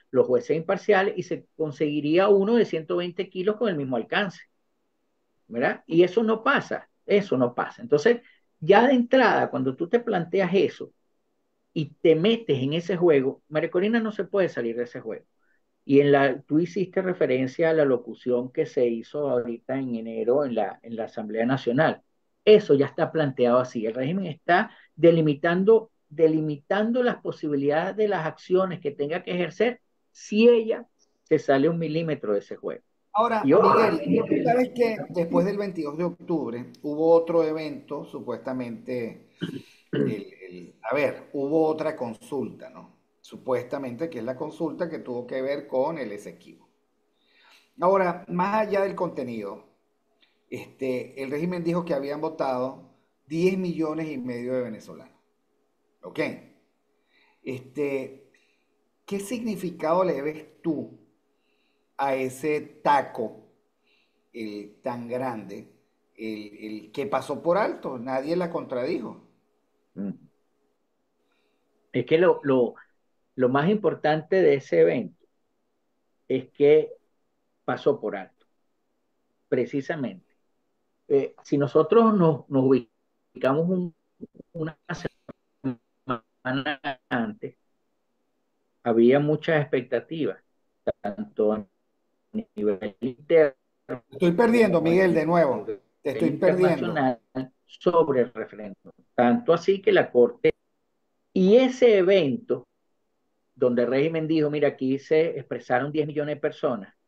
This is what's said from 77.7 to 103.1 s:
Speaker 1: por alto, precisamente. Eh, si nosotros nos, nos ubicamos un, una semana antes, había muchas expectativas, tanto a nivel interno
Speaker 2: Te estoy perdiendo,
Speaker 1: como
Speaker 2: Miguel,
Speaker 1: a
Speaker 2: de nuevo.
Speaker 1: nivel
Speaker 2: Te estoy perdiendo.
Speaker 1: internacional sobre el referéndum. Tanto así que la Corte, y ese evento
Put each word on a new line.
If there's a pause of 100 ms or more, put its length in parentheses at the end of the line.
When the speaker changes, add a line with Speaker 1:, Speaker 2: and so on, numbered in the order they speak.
Speaker 1:
por
alto, (1040)
precisamente. (800)
Eh,
si
nosotros
nos,
nos
ubicamos
un, (600)
una (1300)
semana (300)
antes, (1300)
había
muchas
expectativas, (600)
tanto
a (880)
nivel
interno (320)
Speaker 2:
Te
estoy
perdiendo,
Speaker 1:
como
Speaker 2:
Miguel,
Speaker 1:
a
Speaker 2:
de
nuevo.
Speaker 1:
nivel (200)
Speaker 2:
Te
estoy
perdiendo.
Speaker 1:
internacional (140)
sobre
el
referéndum. (220)
Tanto
así
que
la
Corte, (800)
y
ese
evento (880)